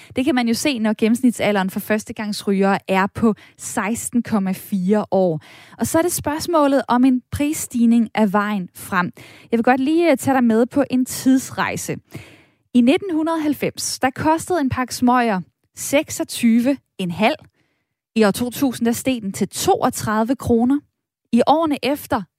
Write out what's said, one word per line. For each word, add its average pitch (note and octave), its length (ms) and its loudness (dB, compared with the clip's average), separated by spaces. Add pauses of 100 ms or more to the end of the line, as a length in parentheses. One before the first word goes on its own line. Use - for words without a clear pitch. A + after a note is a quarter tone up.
(160)
Det B3+ 100 -2
kan B3 100 2
man A#3+ 120 0
jo A#3 60 2
se, B3 260 -2
når G#3+ 180 0
gennemsnitsalderen G#3 720 2
for G#3 100 -8
førstegangsrygere G3+ 1080 -2
er F#3+ 200 0
på A3 260 0 (240)
seksten A#3 680 -4
komma F#3+ 280 -2
fire G3 600 -2
år. F#3 280 2 (400)
Og A#3+ 80 -2
så - 100 0
er E4 40 2
det F4 100 0
spørgsmålet D4 760 0
om B3 180 2
en B3+ 160 4 (100)
prisstigning A#3+ 840 0
af G#3+ 180 2
vejen G#3 420 -2
frem. F3+ 360 -4 (400)
Jeg A#3 60 2
vil A3+ 60 2
godt B3+ 160 4
lige, D#4+ 320 2
øh, C4+ 60 4
tage C4+ 180 0
dig C4 80 2
med A#3 220 4
på C4+ 240 0
en B3+ 160 0
tidsrejse. - 920 -2 (760)
I B3 80 4
nitten F4+ 340 2
hundrede D#4+ 220 -2
og D#4 60 -2
halvfems, - 560 -4
der C4 100 0
kostede D#4+ 520 -2
en C4 80 0
pakke B3 260 -6
smøger A#3+ 460 2 (340)
seksogtyve C4+ 1000 0 (200)
en F3+ 140 -4
halv. G#3+ 240 0 (800)
I A3 80 4
år G3+ 80 4
to A#3+ 180 -2
tusind, A#3 360 -2
der A3+ 60 2
steg A#3+ 300 -4
den G3 100 -8
til G3 180 -4
toogtredive A#3 840 0
kroner. B3 440 2 (520)
I A#3 160 4
årene D4+ 360 2
efter C4+ 380 -2 (180)